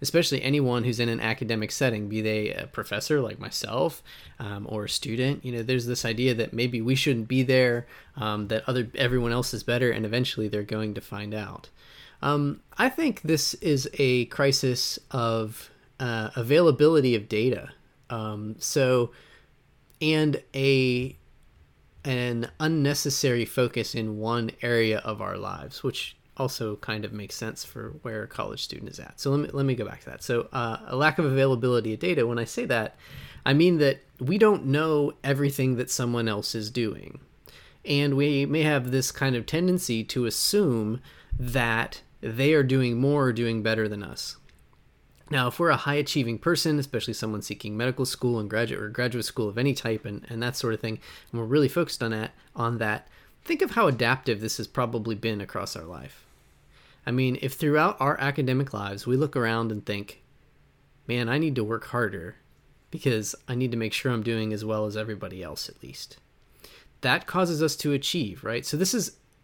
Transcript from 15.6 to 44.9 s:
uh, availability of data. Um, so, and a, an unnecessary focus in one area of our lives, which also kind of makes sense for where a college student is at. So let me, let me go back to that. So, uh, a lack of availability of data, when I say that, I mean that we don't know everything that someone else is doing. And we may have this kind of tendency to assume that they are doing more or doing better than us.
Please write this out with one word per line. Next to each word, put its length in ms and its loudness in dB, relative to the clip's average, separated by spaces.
uh, 380 -2
availability 800 6
of 120 -2
data. 440 0
Um, 500 -6
so, 520 2
and 400 2
a, 640 2
an 440 -2
unnecessary 840 2
focus 500 -2
in 240 -4
one 340 -2
area 380 2
of 220 -6
our 160 -6
lives, 460 -10
which 320 -4
also 400 -4
kind 260 -6
of 80 -8
makes 240 -10
sense 300 -8
for 360 -12
where 220 -8
a 40 -12
college 360 -8
student 260 -10
is 100 -16
at. 200 -16
So 120 -2
let 100 4
me, 100 -4
let 140 0
me 100 2
go 100 -4
back 160 -12
to 100 -16
that. 120 -14
So, 300 0
uh, 320 -2
a 100 -6
lack 240 2
of 60 4
availability 680 2
of 60 -6
data, 260 2
when 140 0
I 60 -2
say 200 -6
that, 300 -2
I 80 4
mean 260 8
that 240 4
we 180 0
don't 300 6
know 540 2
everything 540 2
that 160 -2
someone 380 0
else 260 -2
is 160 -6
doing. 480 -4
And 320 2
we 300 4
may 180 2
have 280 2
this 200 2
kind 240 0
of 100 -2
tendency 600 0
to 200 -2
assume 760 2
that 640 -2
they 320 2
are 100 6
doing 380 4
more 240 4
or 80 2
doing 300 0
better 260 2
than 120 -8
us. 360 -10